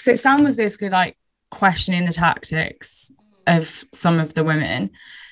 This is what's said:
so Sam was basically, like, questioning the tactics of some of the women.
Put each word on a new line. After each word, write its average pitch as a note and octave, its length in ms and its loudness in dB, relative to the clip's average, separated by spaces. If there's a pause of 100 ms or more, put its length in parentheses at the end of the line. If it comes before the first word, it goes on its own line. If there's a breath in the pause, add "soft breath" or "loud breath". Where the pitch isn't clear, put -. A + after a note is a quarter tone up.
so B3 160 4
Sam C#4 280 4
was B3+ 120 2
basically, G#3 340 -2
like, F#3 260 0 (340)
questioning F3+ 560 0
the E3+ 60 -2
tactics - 1000 -2 (360)
of E3 460 0
some E3 280 2
of D#3 140 -6
the D#3+ 100 0
women. D3+ 460 -2 (420 loud breath)